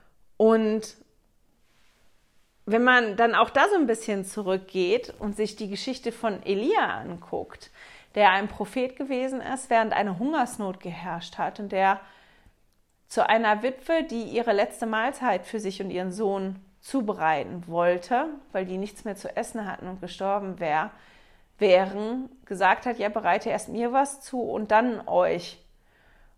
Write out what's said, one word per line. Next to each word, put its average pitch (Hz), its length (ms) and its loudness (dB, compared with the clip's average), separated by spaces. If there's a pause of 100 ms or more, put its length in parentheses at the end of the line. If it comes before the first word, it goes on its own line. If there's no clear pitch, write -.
(360)
Und 220 600 2 (1700)
wenn 226 180 4
man 240 320 4
dann 233 180 4
auch 226 160 4
da 285 180 4
so 415 60 2
ein 320 120 4
bisschen 220 380 -2
zurückgeht 190 920 -2
und 208 180 -6
sich 214 200 -4
die 214 120 -8
Geschichte 233 440 -6
von 220 320 -4
Elia 220 540 0
anguckt, - 720 -10 (440)
der 208 160 8
ein 196 180 2
Prophet 254 480 -4
gewesen 262 440 -4
ist, 254 300 -8
während 226 220 4
eine 190 280 0
Hungersnot 240 580 -2
geherrscht 170 580 -10
hat 170 220 -4
und 202 140 -8
der 190 280 4 (1080)
zu - 200 2
einer 214 340 4
Witwe, 262 420 -2
die 233 180 -6
ihre 226 300 0
letzte 226 340 0
Mahlzeit 220 580 -2
für 220 160 -8
sich 196 220 -6
und 190 80 -8
ihren 180 220 -4
Sohn 196 440 -4 (240)
zubereiten 170 840 -2
wollte, 175 640 0 (240)
weil 190 120 -4
die 185 140 -6
nichts 202 260 -10
mehr 202 120 -6
zu - 200 -12
essen 220 340 -6
hatten - 180 -10
und 185 120 -12
gestorben 190 600 -4
wär-, 160 300 0 (680)
wären, 202 720 2 (160)
gesagt 190 400 2
hat, 240 120 -2
„Ja, 202 100 0
bereite 208 420 0
erst - 180 -4
mir 240 240 -2
was 262 300 0
zu 254 180 -6
und 214 300 -4
dann 226 360 2
euch.“ 175 560 0 (760)